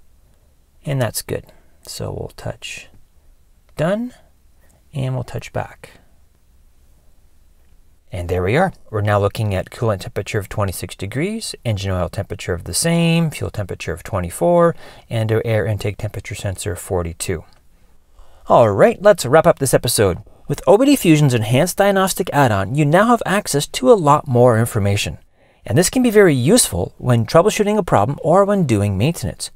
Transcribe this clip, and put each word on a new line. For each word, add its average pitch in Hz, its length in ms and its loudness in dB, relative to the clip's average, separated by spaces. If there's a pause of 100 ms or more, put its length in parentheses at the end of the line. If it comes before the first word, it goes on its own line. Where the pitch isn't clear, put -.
(840)
and 139 160 -4
that's 110 220 -4
good. - 240 -8 (360)
So - 300 -10
we'll 50 240 -10
touch - 520 -12 (880)
done, 208 360 -2 (800)
and 131 220 -4
we'll 123 100 -6
touch - 300 -12
back. - 380 -12 (2250)
And 87 180 -8
there 90 140 -2
we 101 140 0
are. 190 160 0 (180)
We're 107 120 -4
now 104 160 2
looking 101 360 -2
at 92 160 -4
coolant 107 300 -4
temperature - 380 -6
of 101 100 -6
twenty-six 95 480 -6
degrees, 160 580 -6 (100)
engine 98 280 -4
oil 90 160 -2
temperature - 460 -8
of 87 100 -8
the 92 100 -8
same, 165 560 0
fuel 95 200 -8
temperature 95 420 -8
of 82 100 -10
twenty-four, 170 720 0 (360)
and 110 200 -2
our 110 140 2
air 107 220 0
intake 104 320 -4
temperature 107 360 -10
sensor 98 400 -8
forty-two. 87 720 -6 (1000)
All 117 240 6
right, 156 300 2
let's 202 260 4
wrap 156 200 4
up 160 120 4
this 135 160 0
episode. 101 440 0 (280)
With - 200 -6
O 196 120 8
B 269 80 2
D 285 100 6
Fusion's 151 380 4
enhanced 123 420 0
diagnostic 190 580 0
add-on, 107 400 0
you 151 100 2
now 180 240 4
have 240 160 2
access 175 420 -2
to - 260 2
a - 20 6
lot 147 320 4
more 123 320 4
information. 101 600 -2 (460)
And 110 120 -2
this 175 140 2
can 262 120 0
be 247 80 2
very 196 240 6
useful 131 640 0
when 117 280 0
troubleshooting 208 520 2
a 196 40 2
problem 135 400 0
or 185 220 4
when 196 220 0
doing 101 300 0
maintenance. 107 600 -4